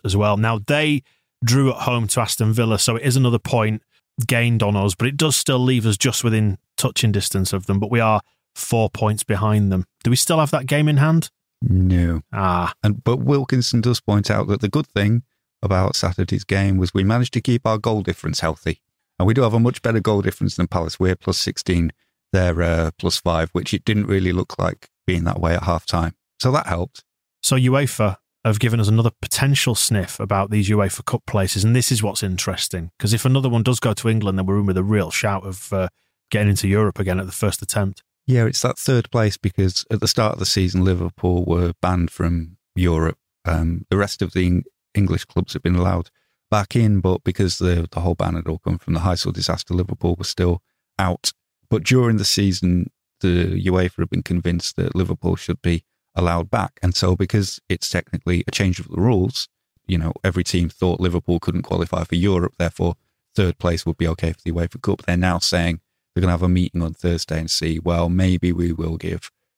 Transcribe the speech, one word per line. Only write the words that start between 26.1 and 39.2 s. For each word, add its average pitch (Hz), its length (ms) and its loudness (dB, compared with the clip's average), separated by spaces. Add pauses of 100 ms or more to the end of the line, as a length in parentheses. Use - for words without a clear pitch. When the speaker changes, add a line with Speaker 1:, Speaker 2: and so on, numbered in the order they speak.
Speaker 2:
So 127 120 2
that 151 160 0
helped. - 360 -6 (380)
Speaker 1:
So - 140 0
uefa 127 640 2 (260)
have 107 160 0
given 117 220 2
us 101 80 4
another 113 220 4 (100)
potential 135 520 0
sniff - 460 -2
about 98 320 0
these 104 180 2
uefa 104 360 0
Cup - 200 -4
places, 98 380 0
and 113 100 4
this 127 180 2
is 107 120 2
what's 101 180 -2
interesting, 90 800 -6
'cause 104 140 0
if 117 100 0
another 131 240 2
one 117 160 2
does 123 160 0
go 113 140 0
to 113 160 -2
England, 104 280 0
then 95 80 0
we're 98 140 2
in 101 60 2
with 92 120 2
a 92 60 0
real 101 260 0
shout 98 360 -4
of, 95 260 -12
uh, 95 160 -2 (420)
getting 104 200 2
into 101 180 2
Europe 101 320 2
again 92 200 -2
at 92 60 -6
the 87 60 -12
first - 300 -4
attempt. 98 420 -4 (220)
Speaker 2:
Yeah, 120 200 4
it's - 160 -2
that - 160 -2
third 123 340 0
place 110 260 0